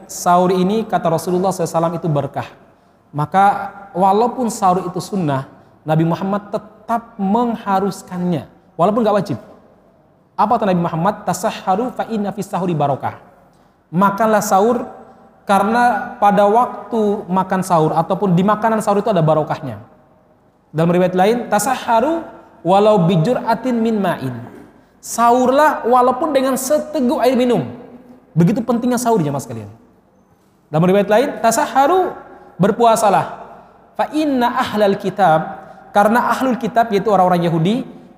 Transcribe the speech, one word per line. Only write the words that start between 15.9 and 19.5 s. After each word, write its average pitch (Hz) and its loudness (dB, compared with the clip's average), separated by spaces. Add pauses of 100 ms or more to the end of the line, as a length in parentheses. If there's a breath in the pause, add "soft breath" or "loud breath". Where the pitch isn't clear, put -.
pada 202 4
waktu 214 0
makan 185 -2
sahur 156 2
ataupun 185 0
di 180 4
makanan 214 0
sahur 202 0
itu 202 -2
ada 170 2
barokahnya. 151 -2 (960)